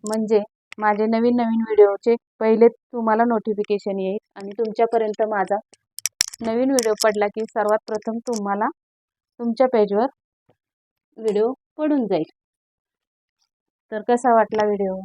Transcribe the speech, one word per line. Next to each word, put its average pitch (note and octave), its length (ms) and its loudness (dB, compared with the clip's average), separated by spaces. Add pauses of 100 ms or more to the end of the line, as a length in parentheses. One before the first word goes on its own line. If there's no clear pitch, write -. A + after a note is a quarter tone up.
म्हणजे A3 320 0 (380)
माझे G#3+ 280 0
नवीन A#3 300 2
नवीन A3+ 260 0
व्हिडिओचे A3+ 540 4 (240)
पहिले A3 280 4
तुम्हाला A3+ 560 0
नोटिफिकेशन G#3 760 -2
येईल F#3+ 180 -4 (180)
आणि G3+ 220 -14
तुमच्यापर्यंत A3+ 720 -2
माझा G3+ 260 -2 (840)
नवीन A#3 280 0
व्हिडिओ A#3 240 2 (100)
पडला G#3 240 2
की A3 180 -6
सर्वात G#3+ 420 0
प्रथम A3 300 -6 (100)
तुम्हाला G#3 400 -2 (720)
तुमच्या A#3+ 280 0
पेजवर G#3+ 400 0 (1080)
व्हिडिओ A3 340 -2 (260)
पडून D4 300 0
जाईल. F#3+ 220 -2 (1600)
तर G#3+ 160 -8
कसा A#3+ 260 2
वाटला G#3+ 320 2
व्हिडिओ? G3 400 -2